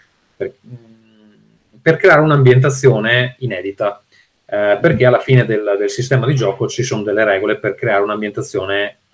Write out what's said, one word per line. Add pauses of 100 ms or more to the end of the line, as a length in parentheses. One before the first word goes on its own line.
(340)
per, (1300)
per
creare
un'ambientazione
inedita, (440)
eh,
perché
alla
fine
del,
del
sistema
di
gioco
ci
sono
delle
regole
per
creare
un'ambientazione, (180)